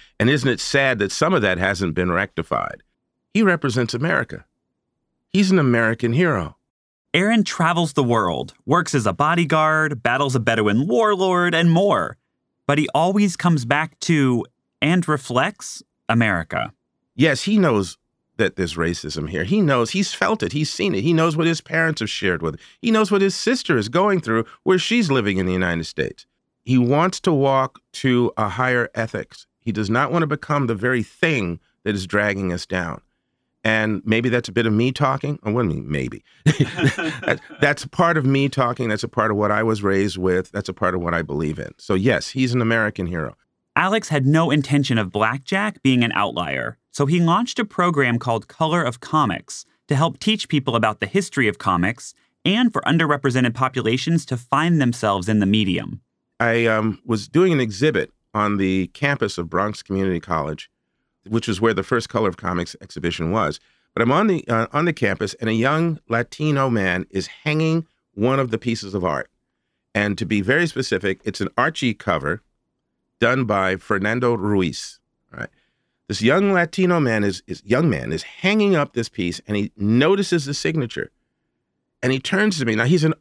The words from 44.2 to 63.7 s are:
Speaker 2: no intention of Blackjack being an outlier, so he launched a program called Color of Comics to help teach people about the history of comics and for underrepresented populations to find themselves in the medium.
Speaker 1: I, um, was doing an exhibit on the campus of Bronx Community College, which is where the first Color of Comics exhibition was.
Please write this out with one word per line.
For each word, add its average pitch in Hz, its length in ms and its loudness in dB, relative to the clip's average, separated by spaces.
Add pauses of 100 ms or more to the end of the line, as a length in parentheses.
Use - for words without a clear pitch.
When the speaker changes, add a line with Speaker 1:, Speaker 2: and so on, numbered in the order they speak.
Speaker 2:
no 160 240 4
intention 139 480 0
of 98 140 -2
Blackjack 135 720 -2
being 127 200 4
an 113 100 0
outlier, 69 640 -4 (100)
so 143 160 -2
he 170 140 2
launched 180 400 2
a 220 60 -2
program 143 520 0
called 117 300 -4
Color 160 360 0
of 120 180 -6
Comics - 640 -2 (220)
to 147 80 0
help 160 220 0
teach - 320 -2
people 131 260 0
about 110 240 0
the 101 60 -4
history 143 420 0
of 98 120 -2
comics 90 560 0 (280)
and 220 300 2
for - 140 -4
underrepresented 143 680 2
populations 131 720 0
to 127 100 -6
find 151 460 2
themselves 104 480 0
in 107 100 2
the 98 60 2
medium. 95 560 0 (380)
Speaker 1:
I, 117 260 2
um, 110 400 0
was 110 220 -4
doing 175 260 2
an 143 60 2
exhibit 113 520 -2 (220)
on 104 240 0
the 95 360 0
campus 139 440 -4
of 85 100 -6
Bronx 98 360 -4
Community 95 360 -2
College, 78 520 -6 (560)
which 110 200 -2
is 98 140 -2
where 113 140 2
the 95 80 -2
first 117 260 -2
Color 110 200 0
of 90 80 -6
Comics 87 440 -6
exhibition 85 480 -6
was. 90 300 -2 (340)